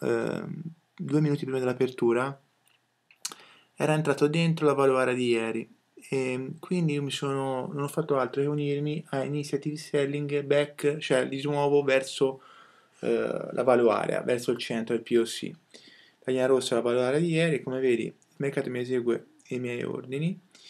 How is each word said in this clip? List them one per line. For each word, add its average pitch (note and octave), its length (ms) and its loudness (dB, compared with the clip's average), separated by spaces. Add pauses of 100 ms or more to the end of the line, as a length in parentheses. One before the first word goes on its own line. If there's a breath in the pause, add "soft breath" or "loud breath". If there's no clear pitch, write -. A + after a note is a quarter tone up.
ehm, - 580 -2 (340)
due D3+ 280 0
minuti D3 240 0
prima C3 120 -4
dell'apertura, B2+ 800 0 (1400 loud breath)
era C#3+ 180 2
entrato D3 320 2
dentro D#3+ 400 2
la C#3+ 80 4
valore C3 400 4
di B2+ 140 0
ieri. A2+ 500 -2 (340)
E C3 460 -4
quindi E3 360 0
io C#3+ 80 -2
mi C#3 80 -4
sono, C3+ 640 -4
non C#3+ 100 -4
ho C#3+ 60 -4
fatto D3 300 0
altro B2+ 220 -2
che C#3+ 80 2
unirmi D3 600 -2
a C#3 120 -2
initiative D3 540 -4
selling C#3+ 640 -2
back, D3 560 0
cioè C3 320 0
di C3+ 140 -6
nuovo C#3+ 420 2
verso, C3+ 580 0 (580 loud breath)
eh, A#2 520 -2
la - 100 -2
valore A#2+ 320 6
area, - 280 0
verso B2 280 0
il A#2 60 2
centro A#2 380 -4
del A2+ 100 -2
P A#2+ 160 0
O A2+ 40 2
C. - 280 -6 (720 loud breath)
La B2+ 80 -2
linea B2+ 140 2
rossa B2+ 260 4
è B2 40 2
la A#2 40 2
valore A#2+ 240 2
area C3+ 160 2
di F3 80 2
ieri, D#3+ 340 0
come C3 180 -4
vedi A#2+ 260 2
il - 80 -10 (240)
mercato C#3 320 -2
mi B2 100 -4
esegue A#2+ 460 0 (220)
i B2 120 -4
miei B2 240 -6
ordini. C#3 520 -4 (340 loud breath)